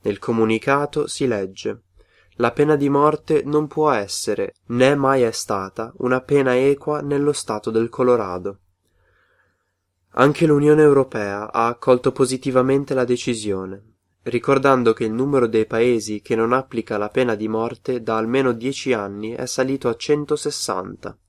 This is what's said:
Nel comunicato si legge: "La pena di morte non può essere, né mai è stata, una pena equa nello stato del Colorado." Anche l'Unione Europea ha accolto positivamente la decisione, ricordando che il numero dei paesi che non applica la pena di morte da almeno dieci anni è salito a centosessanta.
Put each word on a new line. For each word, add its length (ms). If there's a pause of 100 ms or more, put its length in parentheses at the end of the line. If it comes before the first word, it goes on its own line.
Nel 160
comunicato 880
si 220
legge: 560 (540)
"La 140
pena 240
di 140
morte 560
non 220
può 240
essere, 640 (120)
né 280
mai 260
è 80
stata, 680
una 240
pena 360
equa 440
nello 320
stato 360
del 200
Colorado." 720 (1600)
Anche 280
l'Unione 340
Europea 680
ha 160
accolto 440
positivamente 840
la 80
decisione, 960 (260)
ricordando 680
che 100
il 80
numero 340
dei 220
paesi 540
che 140
non 180
applica 440
la 120
pena 260
di 120
morte 540
da 160
almeno 340
dieci 420
anni 400
è 120
salito 440
a 60
centosessanta. 1200 (140)